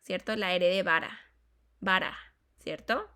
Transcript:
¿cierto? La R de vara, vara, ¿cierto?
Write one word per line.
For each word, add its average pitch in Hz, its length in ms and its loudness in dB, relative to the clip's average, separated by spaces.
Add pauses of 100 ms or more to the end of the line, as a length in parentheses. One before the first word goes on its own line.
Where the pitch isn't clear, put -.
¿cierto? 190 340 -6
La 190 180 -2
R 180 120 2
de 185 160 4
vara, 165 360 0 (640)
vara, 190 360 0 (420)
¿cierto? 240 580 -6